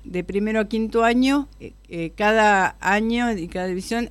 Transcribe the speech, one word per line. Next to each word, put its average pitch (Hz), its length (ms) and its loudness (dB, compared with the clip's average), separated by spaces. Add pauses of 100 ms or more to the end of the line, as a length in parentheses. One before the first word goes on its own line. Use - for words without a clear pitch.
de 180 200 -6
primero 214 360 -2
a 208 80 -2
quinto 226 360 0
año, 262 440 2 (120)
eh, - 120 -16 (160)
eh, 165 280 -8
cada 208 640 4
año 226 520 0
y 175 160 -6
cada 185 180 -6
división 190 440 -4